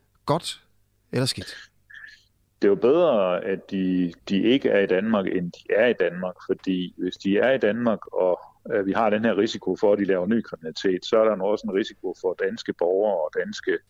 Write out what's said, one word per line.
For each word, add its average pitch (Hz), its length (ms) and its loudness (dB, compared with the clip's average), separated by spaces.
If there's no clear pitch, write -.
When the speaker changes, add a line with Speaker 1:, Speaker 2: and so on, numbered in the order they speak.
Speaker 1:
godt - 360 -2
eller 127 140 0
skidt? - 280 -8
Speaker 2:
Det 104 60 6
er 101 40 6
jo - 40 6
bedre, 113 680 2
at 95 260 -6
de, 92 420 -2
de 98 140 0
ikke 127 260 2
er 104 120 4
i 98 60 2
Danmark, 98 400 0
end 87 260 -4
de - 220 -6
er 110 120 4
i 113 140 2
Danmark. 90 340 -4
Fordi 92 520 -4
hvis 90 180 -6
de 98 220 0
er 120 140 4
i 131 60 0
Danmark, 110 400 0
og, 92 280 0
øh, 98 140 0
vi 95 60 -2
har 107 180 2
den 107 140 0
her 104 140 2
risiko 101 420 -2
for, 104 120 4
at 104 60 2
de 101 60 0
laver 90 220 0
ny 110 160 0
kriminalitet, 87 640 -4
så - 140 0
er 110 60 6
der 107 120 2
nu 92 80 -6
også 104 220 -2
en 95 80 -6
risiko 98 460 -4
for 92 220 -2
danske 95 300 -4
borgere 95 440 0
og 78 140 -4
danske 98 340 -4